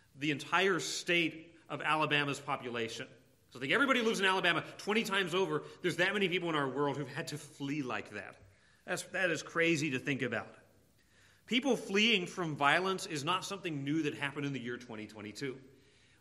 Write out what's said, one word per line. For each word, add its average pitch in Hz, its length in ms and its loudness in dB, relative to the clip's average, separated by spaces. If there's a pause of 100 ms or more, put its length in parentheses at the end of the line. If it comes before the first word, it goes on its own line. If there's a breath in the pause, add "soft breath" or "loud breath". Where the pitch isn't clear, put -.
(200 soft breath)
the 147 120 0
entire 170 500 2
state - 720 0 (140 loud breath)
of 143 140 -6
Alabama's 147 580 2
population. 120 680 -4 (420)
So 120 100 -18
think 139 140 0
everybody 247 280 4
who 220 40 2
lives 196 140 2
in 190 80 4
Alabama, 175 360 4 (140 loud breath)
twenty 214 260 0
times 190 300 0
over, 156 300 0 (180 loud breath)
there's 170 140 0
that 185 180 2
many 196 160 2
people 170 200 0
in 156 60 0
our 139 140 2
world 139 260 0
who've 135 200 -6
had 165 140 -6
to 147 100 -8
flee 143 420 -8
like 110 300 -6
that. 101 240 -10 (500 soft breath)
That's, 175 160 -4 (120)
that 180 180 0
is 143 100 -2
crazy 165 500 2
to 127 80 0
think 127 220 -2
about. 113 320 -4 (920 soft breath)
People 247 280 2
fleeing 202 520 2
from 160 280 -4
violence 175 520 4
is 147 160 -6
not 180 220 -2
something 170 380 -6
new 151 200 0
that 147 100 -2
happened 143 320 -4
in 139 80 -4
the 127 60 -4
year 120 180 -8
twenty 107 300 -10
twenty-two. 107 500 -10 (640 soft breath)